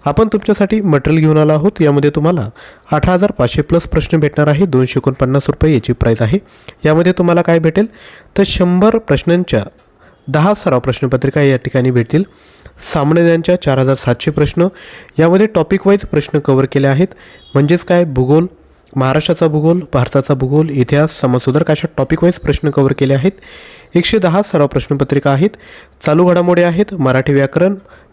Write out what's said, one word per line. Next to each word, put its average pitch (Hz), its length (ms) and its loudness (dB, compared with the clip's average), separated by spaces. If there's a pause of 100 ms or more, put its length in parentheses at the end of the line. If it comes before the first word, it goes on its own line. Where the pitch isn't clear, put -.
आपण 214 220 0
तुमच्यासाठी 208 540 -2
मटेरियल 156 400 0
घेऊन 156 160 2
आलो 156 160 2
आहोत. 156 280 -2
यामध्ये 143 280 2
तुम्हाला 147 400 -2 (420)
अठरा 151 220 0
हजार 190 180 0
पाचशे 123 300 -2
प्लस 165 220 0
प्रश्न - 360 -2
भेटणार 147 280 0
आहे. 151 180 2
दोनशे 131 320 0
एकोणपन्नास 135 500 0
रुपये 156 260 0
याची - 200 -2
प्राईस 117 280 0
आहे. 117 180 0 (460)
यामध्ये 165 320 2
तुम्हाला 175 240 2
काय 170 180 2
भेटेल, 165 260 0 (520)
तर 202 80 2
शंभर 185 520 2
प्रश्नांच्या 170 680 0 (640)
दहा 156 260 0
सराव 165 260 -2
प्रश्नपत्रिका 135 600 -2
या 139 160 2
ठिकाणी 131 340 -2
भेटतील. 123 320 0 (560)
सामान्य 156 440 0
ज्ञानच्या 170 380 0
चार 135 160 0
हजार 135 180 0
सातशे 123 360 -4
प्रश्न, 151 360 0 (520)
यामध्ये 180 280 4
टॉपिक 190 400 -2
वाईज 196 140 2
प्रश्न - 380 -4
कव्हर 135 320 2
केले 139 160 0
आहेत. 139 200 2 (460)
म्हणजेच 147 300 0
काय, 175 200 0
भूगोल, 139 420 0 (500)
महाराष्ट्राचा 151 520 0
भूगोल, 160 340 0 (120)
भारताचा 135 400 0
भूगोल, 139 360 0
इतिहास, 143 520 -2
समाज 127 200 0
सुधारक 151 300 -2
अशा - 160 -2 (100)
टॉपिक 156 260 -2
वाईज 175 160 0
प्रश्न 147 300 -2
कव्हर 135 280 0
केले 139 160 0
आहेत. 139 180 0 (640)
एकशे 175 220 0
दहा 185 240 2
सराव 147 260 0
प्रश्नपत्रिका 139 640 -2
आहेत. 147 180 2 (520)
चालू 170 240 2
घडामोडी 175 360 2
आहेत, 175 320 0
मराठी 131 400 0
व्याकरण 160 420 0 (380)